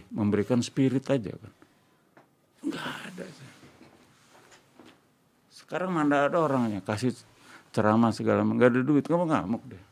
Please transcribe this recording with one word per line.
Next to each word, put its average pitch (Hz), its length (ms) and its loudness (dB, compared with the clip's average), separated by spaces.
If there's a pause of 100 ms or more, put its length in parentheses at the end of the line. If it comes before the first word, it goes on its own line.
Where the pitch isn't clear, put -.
memberikan 104 540 0
spirit 135 440 -2
aja 117 280 -4
kan. - 180 -20 (1080)
Nggak - 240 -8 (180)
ada, - 220 -14
saya. 135 260 -20 (2000)
Sekarang 175 400 -6
mana 147 340 2
ada 170 140 0
orangnya 123 400 0
kasih 110 320 -2 (580)
ceramah 110 400 4
segala 110 320 0
macam, 107 140 0
nggak 120 160 6
ada 127 100 2
duit, 139 220 2
kamu 170 240 0
ngamuk 113 400 -2
deh. 98 240 -18